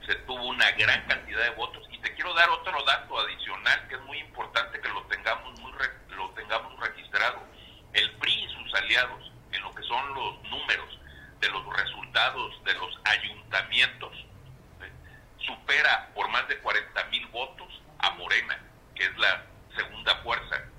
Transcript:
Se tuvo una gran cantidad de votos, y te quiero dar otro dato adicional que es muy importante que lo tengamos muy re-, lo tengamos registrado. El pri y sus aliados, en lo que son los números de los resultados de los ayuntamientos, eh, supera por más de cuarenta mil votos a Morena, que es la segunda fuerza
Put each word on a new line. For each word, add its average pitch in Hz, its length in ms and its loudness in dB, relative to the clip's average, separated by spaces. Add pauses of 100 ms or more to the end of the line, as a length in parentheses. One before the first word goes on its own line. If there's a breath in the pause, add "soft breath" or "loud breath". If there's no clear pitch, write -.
Se - 80 0 (120)
tuvo 123 220 -6
una 117 240 4
gran 110 340 4
cantidad 113 380 -2
de 120 60 2
votos, - 420 -8
y - 60 -12
te - 160 -4
quiero 170 180 -4
dar 170 160 8
otro 170 360 0
dato 135 360 2
adicional 104 680 0
que 127 80 -8
es - 60 -10
muy 147 160 -10
importante - 640 -2
que 127 80 -4
lo 98 140 -4
tengamos 110 580 -2
muy - 120 -14
re-, 127 440 -6
lo 98 140 -6
tengamos 110 500 -4
registrado. 110 640 0 (500 loud breath)
El 107 200 4
pri - 200 2
y - 160 2
sus - 260 -8
aliados, 117 560 2 (220)
en 98 100 -6
lo 98 120 -8
que - 80 -10
son 135 320 -2
los 113 300 -6
números - 540 -2 (420 loud breath)
de 98 100 4
los 92 260 -4
resultados 117 880 0
de 95 100 4
los 92 300 -6
ayuntamientos, - 1080 2 (680)
eh, 95 100 -14 (480 loud breath)
supera 139 760 2
por 101 160 0
más 123 180 2
de 131 100 0
cuarenta 104 520 0
mil 120 160 -2
votos - 420 -8 (300)
a 98 140 2
Morena, 95 460 0 (360)
que 95 100 2
es 95 140 0
la 98 260 4 (320)
segunda - 400 0
fuerza 117 400 -2 (220)